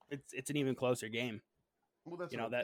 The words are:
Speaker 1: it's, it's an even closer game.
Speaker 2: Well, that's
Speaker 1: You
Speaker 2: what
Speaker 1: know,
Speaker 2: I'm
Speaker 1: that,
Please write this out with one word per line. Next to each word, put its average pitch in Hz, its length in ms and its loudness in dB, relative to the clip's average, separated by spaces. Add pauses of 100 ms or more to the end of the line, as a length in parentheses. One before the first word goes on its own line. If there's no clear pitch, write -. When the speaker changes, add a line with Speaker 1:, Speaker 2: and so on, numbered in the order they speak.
(120)
Speaker 1:
it's, 143 220 -8
it's - 160 -6
an 143 80 2
even 135 180 4
closer 123 320 2
game. 113 340 -2 (640)
Speaker 2:
Well, 175 120 -8
that's 175 160 -6
Speaker 1:
You 117 60 -2
Speaker 2:
what 113 120 -2
Speaker 1:
know, 120 60 2
Speaker 2:
I'm 123 60 2
Speaker 1:
that, - 0 -